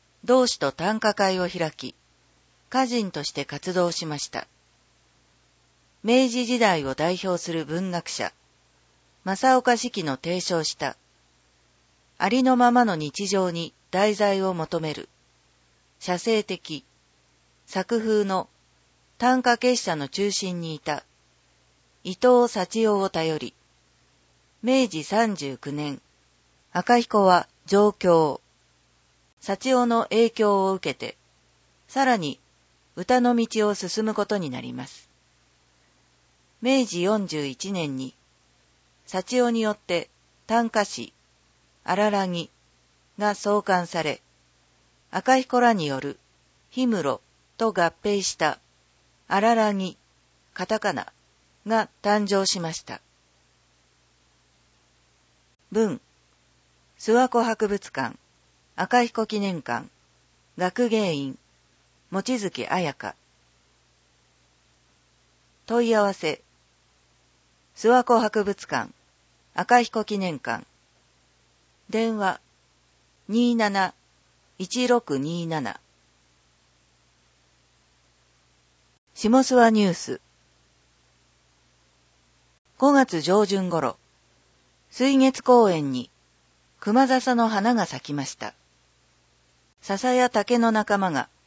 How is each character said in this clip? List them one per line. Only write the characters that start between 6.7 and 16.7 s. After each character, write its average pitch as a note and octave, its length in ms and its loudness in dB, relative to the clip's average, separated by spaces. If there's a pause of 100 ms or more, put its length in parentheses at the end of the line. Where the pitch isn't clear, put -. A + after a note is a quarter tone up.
を C3+ 100 -4
代 F3 280 -2
表 F#3 160 -2
す E3+ 140 -8
る D#3+ 120 -4
文 E3+ 260 -6
学 E3+ 180 -6
者、 - 240 -8 (920)
正 B3+ 320 2
岡 B3 200 2
子 A#3 140 -6
規 F#3 140 -6
の C3+ 120 -2
提 F3 240 -6
唱 E3+ 240 -4
し - 120 -6
た、 C#3 200 -8 (1200)
あ F#3+ 100 0
り B3 140 2
の B3+ 140 4
ま A#3+ 160 4
ま B3 120 4
の G3 120 0
日 D#3 320 -6
常 F#3 220 0
に E3+ 220 -8 (180)
題 G3+ 240 2
材 G3 280 0
を F#3+ 100 -2
求 E3 280 -4
め D#3 120 -6
る、 - 160 -12 (920)
写 F3+ 180 -4
生 A3 240 0
的、 D#3+ 420 -10 (800)